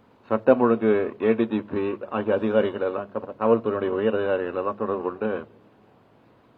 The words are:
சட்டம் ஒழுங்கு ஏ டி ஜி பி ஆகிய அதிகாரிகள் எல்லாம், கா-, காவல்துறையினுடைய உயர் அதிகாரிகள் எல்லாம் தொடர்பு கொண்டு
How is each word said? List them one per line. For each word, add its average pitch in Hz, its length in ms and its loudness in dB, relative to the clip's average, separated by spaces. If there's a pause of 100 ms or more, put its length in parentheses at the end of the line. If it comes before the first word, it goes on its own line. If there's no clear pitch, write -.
(260)
சட்டம் 123 340 4
ஒழுங்கு 110 600 2
ஏ 107 120 4
டி 113 140 2
ஜி 107 160 -2
பி 101 340 -4 (140)
ஆகிய 107 240 -2
அதிகாரிகள் 101 460 0
எல்லாம், 95 340 -4
கா-, 95 240 -10
காவல்துறையினுடைய 110 500 2
உயர் 101 260 0
அதிகாரிகள் 95 400 -2
எல்லாம் 95 220 -4
தொடர்பு 98 260 -4
கொண்டு 90 440 -4 (1120)